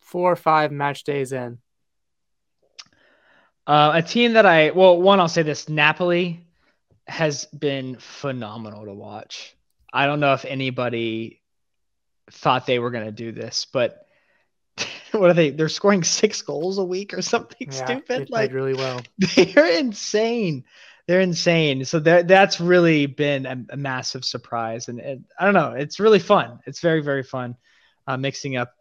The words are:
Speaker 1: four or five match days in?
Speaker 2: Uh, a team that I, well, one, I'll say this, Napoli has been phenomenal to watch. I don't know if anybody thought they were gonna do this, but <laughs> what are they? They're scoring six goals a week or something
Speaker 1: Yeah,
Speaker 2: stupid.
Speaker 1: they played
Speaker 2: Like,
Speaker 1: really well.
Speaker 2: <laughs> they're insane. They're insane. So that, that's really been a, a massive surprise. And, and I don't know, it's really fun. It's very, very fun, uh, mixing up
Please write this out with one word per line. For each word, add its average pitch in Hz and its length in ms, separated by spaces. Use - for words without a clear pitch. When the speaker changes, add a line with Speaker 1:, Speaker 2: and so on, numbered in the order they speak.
Speaker 1:
four 180 300
or 165 40
five 156 380
match 143 320
days 139 260
in? 120 280
Speaker 2:
Uh, 151 300
a 165 60
team 233 320
that 220 120
I, 160 260
well, 180 300
one, 196 180
I'll 170 80
say 165 160
this, 151 260
Napoli 170 760
has 151 380
been 135 540
phenomenal 110 880
to 101 80
watch. 104 600
I 135 140
don't 147 140
know 139 140
if 127 120
anybody 120 960
thought 127 340
they 123 140
were 120 120
gonna 110 200
do 113 200
this, 113 340
but - 400
<laughs> 214 40
what 180 100
are 175 40
they? 160 180
They're 156 180
scoring 202 340
six - 380
goals 170 360
a 196 60
week 185 300
or 180 80
something - 500
Speaker 1:
Yeah, 131 140
Speaker 2:
stupid. 254 220
Speaker 1:
they 185 180
played - 40
Speaker 2:
Like, 220 240
Speaker 1:
really 135 200
well. 131 280
Speaker 2:
<laughs> 185 160
they're 294 440
insane. 214 840
They're 180 140
insane. 165 640
So 165 140
that, 170 280
that's 190 320
really 170 460
been 139 400
a, 127 180
a 135 40
massive 131 480
surprise. 117 640
And, 120 120
and 135 260
I 175 60
don't 202 80
know, 143 200
it's 147 260
really 214 200
fun. 127 460
It's 151 140
very, 160 220
very 139 220
fun, 123 340
uh, 131 100
mixing 135 400
up 123 240